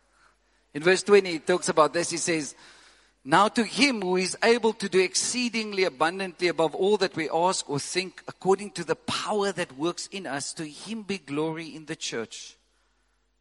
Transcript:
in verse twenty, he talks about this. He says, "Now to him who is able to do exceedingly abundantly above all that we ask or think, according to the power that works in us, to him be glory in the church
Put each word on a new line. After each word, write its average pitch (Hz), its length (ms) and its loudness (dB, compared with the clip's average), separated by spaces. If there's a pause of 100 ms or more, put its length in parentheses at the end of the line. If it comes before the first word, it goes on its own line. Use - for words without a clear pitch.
(720)
in 143 100 -6
verse 180 200 4
twenty, 196 280 6
he 160 80 -4
talks 180 280 0
about 156 260 4
this. 165 180 0
He 170 60 -4
says, 156 380 -2 (680)
"Now 175 240 4
to 226 160 0
him 208 380 2
who 180 160 2
is 185 260 -2
able 226 300 4
to 196 160 -8
do 185 100 2
exceedingly 214 880 -2
abundantly 175 640 -2
above 160 260 0
all 202 220 2
that 190 180 0
we 160 140 -2
ask 180 400 0
or 143 100 -2
think, 185 480 -6
according 190 440 0
to 170 120 -10
the 156 140 -2
power 196 560 -2
that 170 240 -6
works 170 340 -4
in 190 160 -10
us, 135 280 -6
to 160 120 -8
him 202 360 -12
be 185 160 -6
glory 156 540 -6
in 156 120 -16
the 156 100 -8
church - 640 -10 (840)